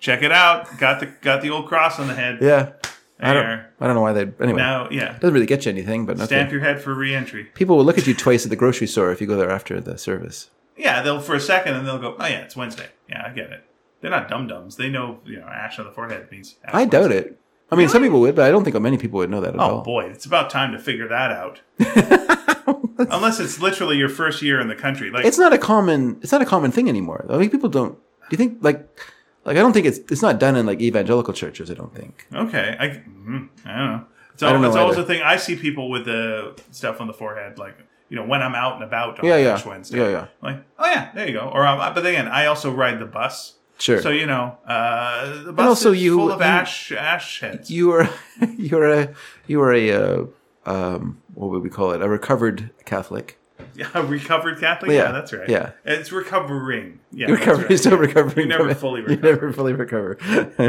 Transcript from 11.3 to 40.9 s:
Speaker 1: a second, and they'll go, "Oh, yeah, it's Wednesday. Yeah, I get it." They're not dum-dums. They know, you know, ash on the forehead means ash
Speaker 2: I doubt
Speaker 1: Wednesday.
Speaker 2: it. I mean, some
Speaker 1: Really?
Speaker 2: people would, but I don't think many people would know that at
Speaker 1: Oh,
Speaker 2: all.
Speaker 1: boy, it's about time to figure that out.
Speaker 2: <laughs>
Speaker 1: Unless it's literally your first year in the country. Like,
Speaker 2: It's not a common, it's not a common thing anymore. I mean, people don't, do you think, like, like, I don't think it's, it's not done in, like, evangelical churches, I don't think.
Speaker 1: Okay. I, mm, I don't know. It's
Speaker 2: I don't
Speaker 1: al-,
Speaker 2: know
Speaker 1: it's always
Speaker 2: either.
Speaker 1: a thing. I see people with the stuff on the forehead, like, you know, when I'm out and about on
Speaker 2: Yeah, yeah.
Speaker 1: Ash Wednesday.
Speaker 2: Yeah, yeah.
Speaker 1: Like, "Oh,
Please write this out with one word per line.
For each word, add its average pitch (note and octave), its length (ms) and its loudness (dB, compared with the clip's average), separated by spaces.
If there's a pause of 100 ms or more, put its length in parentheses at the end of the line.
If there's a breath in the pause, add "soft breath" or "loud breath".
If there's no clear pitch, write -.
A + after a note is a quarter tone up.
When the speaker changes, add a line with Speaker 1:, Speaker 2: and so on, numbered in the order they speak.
Speaker 1:
a C#3 40 -2
second, F#3 360 0
and C3 100 -8
they'll C3 120 -6
go, B2 200 -10
"Oh, E3+ 80 -6
yeah, B2+ 160 -4
it's - 140 -20
Wednesday. A#2 300 -12 (220)
Yeah, A2+ 160 -12
I A#2 60 -12
get G2 200 -12
it." - 140 -18 (360)
They're - 100 -8
not E3 180 -4
dum-dums. G2+ 480 -10
They C3 120 -6
know, B2 360 -8
you G#2+ 160 -16
know, E2 60 -20
ash - 340 -12
on G#2+ 40 -14
the G2+ 80 -18
forehead A2 400 -12
means G2 320 -20
ash - 100 -16
Speaker 2:
I A#3 100 2
doubt F#3+ 260 4
Speaker 1:
Wednesday. G2 80 2
Speaker 2:
it. - 200 -6 (320)
I E3+ 60 0
mean, F3 120 8
some A#3 120 8
Speaker 1:
Really? C4+ 100 6
Speaker 2:
people C#3 100 6
would, C3+ 160 6
but C#3+ 100 8
I C#3 40 8
don't G3 140 6
think A2+ 160 0
many B2+ 160 2
people G#2 220 -4
would F2 100 0
know G2+ 140 -4
that F2 120 -4
at - 60 -2
Speaker 1:
Oh, - 20 0
Speaker 2:
all. A2 200 0
Speaker 1:
boy, A#2+ 220 -4
it's - 200 -16
about D3+ 240 0
time C3+ 240 -2
to G2 60 -10
figure A#2+ 300 -6
that A#2+ 240 -2
out. F#2 280 -12 (180)
Speaker 2:
<laughs> - 1200 2
Speaker 1:
Unless A3 420 0
it's D3+ 200 -8
literally F3+ 360 0
your C3+ 120 2
first D3+ 340 -4
year C#3 180 0
in A#2 80 -4
the A2 60 -8
country. C3+ 360 -6
Like, B2 140 -2
Speaker 2:
It's B3 140 4
not F4 140 6
a B3 60 6
common, D#3+ 640 2
it's C3 100 -6
not G3 100 4
a - 40 2
common D3+ 260 2
thing B3 160 2
anymore. F#2+ 400 -4
I C3+ 100 0
mean, G#3 120 2
people C4 180 0
don't, C3 260 -2
do - 60 -20 (300)
you D#3+ 80 -4
think, A#3 220 0
like, D3 280 0 (560 loud breath)
like, C#3+ 120 -2
I F3 40 6
don't A#3+ 120 6
think G3 140 4
it's, B2+ 120 2 (120)
it's C#3 120 -2
not C3 180 2
done C3+ 160 4
in, A2+ 100 2
like, G2+ 140 -2
evangelical A2 520 0
churches, E2 380 -12
I F2 40 -12
don't - 200 -16
think. - 400 -20
Speaker 1:
Okay. B2 440 -4
I, D3 100 -2
mm, A#2 600 -12 (160)
I G#2 140 -14
don't C#3 140 -2
know. A2+ 120 -10 (300 soft breath)
It's - 80 -10
Speaker 2:
I D3+ 40 2
don't C3+ 100 6
Speaker 1:
al-, C3+ 60 4
Speaker 2:
know B2+ 60 4
Speaker 1:
it's A2 80 4
always C3+ 220 4
Speaker 2:
either. E3+ 60 -2
Speaker 1:
a - 20 -8
thing. E3 160 -2
I D#3+ 140 4
see F3 200 -4
people C#3+ 340 -6
with B2 140 -4
the A2+ 560 -6 (100)
stuff A2+ 300 -8
on A#2 60 -10
the A2 60 -10
forehead, G#2+ 460 -12
like, G2 180 -16 (320)
you B2 80 -10
know, G#2+ 80 -8
when C3 180 -2
I'm B2+ 120 -4
out B2 200 -4
and A2 100 -14
about A#2 360 -6
on - 60 -2
Speaker 2:
Yeah, E3+ 100 6
yeah. B2+ 180 4
Speaker 1:
Ash G2 120 -4
Wednesday. G2 320 -10
Speaker 2:
Yeah, A2+ 100 2
yeah. F#2+ 180 -4 (160)
Speaker 1:
Like, C#3 200 -10 (160)
"Oh, D#4+ 120 0